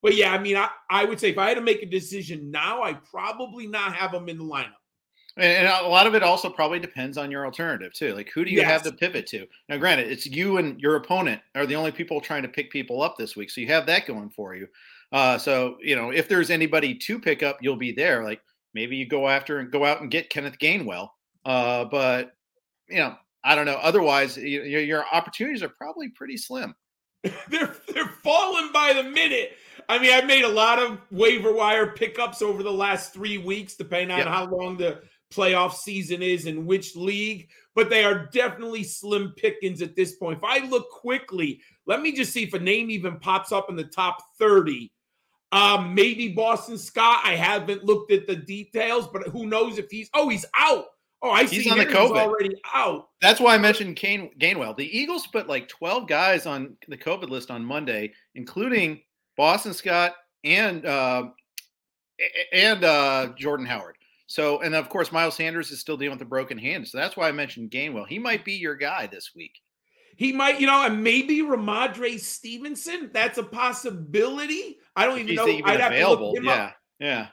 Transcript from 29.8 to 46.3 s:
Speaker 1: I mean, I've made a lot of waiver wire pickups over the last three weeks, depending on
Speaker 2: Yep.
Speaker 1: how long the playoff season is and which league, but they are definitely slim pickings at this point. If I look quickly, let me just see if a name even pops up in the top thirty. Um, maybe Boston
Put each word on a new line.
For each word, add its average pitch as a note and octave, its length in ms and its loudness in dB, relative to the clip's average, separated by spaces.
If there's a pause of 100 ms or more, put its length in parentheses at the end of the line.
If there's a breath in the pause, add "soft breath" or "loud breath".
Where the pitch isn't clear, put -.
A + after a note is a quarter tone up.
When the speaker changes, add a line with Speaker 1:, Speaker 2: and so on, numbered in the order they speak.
Speaker 1:
I A#3 100 2
mean, B3+ 140 8
I've C4 140 6
made C4+ 180 6
a A#3 40 4
lot A3 300 4
of A#3 220 -2 (100)
waiver A3 420 4
wire G#3+ 360 4
pickups A#3 540 -4
over G3+ 200 -2
the G3+ 100 -4
last G3 400 -2
three G#3 260 -6
weeks, F#3+ 360 -8
depending F3+ 380 -4
on F3+ 60 0
Speaker 2:
Yep. C#3 100 0
Speaker 1:
how F3+ 180 -2
long F3+ 300 -6
the E3+ 260 -4 (320 soft breath)
playoff F#3 400 2
season F3+ 480 -6
is F3+ 240 -2
and D#3+ 180 -6
which F#3+ 300 -2
league, G3+ 540 -4 (260 soft breath)
but A3 160 2
they A3 140 4
are F#3+ 280 0
definitely A3+ 520 -2
slim G3+ 520 -4
pickings G3 460 -4
at E3 140 -8
this F3+ 180 0
point. E3 240 -6
If F3 60 -8
I C4 240 0
look B3+ 220 -2
quickly, F#3+ 680 -4 (260 soft breath)
let A3+ 160 0
me D#4 100 -2
just C4 200 -2
see A#3 120 -4
if F3 100 -10
a F#3+ 40 -2
name G#3+ 300 0
even F3+ 300 -6
pops F#3+ 320 -2
up G3 180 -2
in F#3 60 -8
the D#3+ 100 -6
top F3+ 340 -4 (200)
thirty. D#3+ 540 4 (580)
Um, G3 440 4
maybe A3+ 340 4
Boston A3 500 0